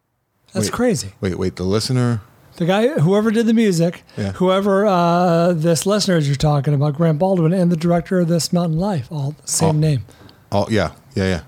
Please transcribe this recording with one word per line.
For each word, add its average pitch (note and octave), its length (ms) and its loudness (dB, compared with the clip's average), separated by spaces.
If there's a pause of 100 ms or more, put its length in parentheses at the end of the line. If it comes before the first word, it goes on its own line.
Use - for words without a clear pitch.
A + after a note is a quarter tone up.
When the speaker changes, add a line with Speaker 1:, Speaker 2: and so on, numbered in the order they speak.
(520)
Speaker 1:
That's G#2+ 140 -2
Speaker 2:
Wait, F2+ 60 -6
Speaker 1:
crazy. F3 480 -2
Speaker 2:
wait, F#2 180 -2
wait. F#2 180 -4
The F2+ 80 -6
listener? A#2+ 580 0 (340)
Speaker 1:
The F3 100 -4
guy, G#3 220 2
whoever G#3 420 2
did A3 160 0
the A#3 80 2
music, F3+ 500 0 (120)
Speaker 2:
Yeah. G2 160 -4
Speaker 1:
whoever, G3 540 0
uh, F3 640 2
this E3 340 0
listener G3 300 0
is D3+ 120 0
you're C#3+ 80 0
talking D3 360 0
about, D3 220 0
Grant D#3+ 240 0
Baldwin, F3 340 2
and F3+ 180 2
the F3 60 0
director E3+ 440 0
of F3 80 0
This E3+ 240 -2
Mountain E3+ 260 0
Life, F3+ 320 -4
all C#3+ 320 -8
the - 60 -16
same - 200 0
Speaker 2:
All D#3 60 2
Speaker 1:
name. D3+ 300 0 (480)
Speaker 2:
all, G2+ 180 0
yeah, F#2+ 220 0 (240)
yeah, G2 80 0
yeah. F#2 220 0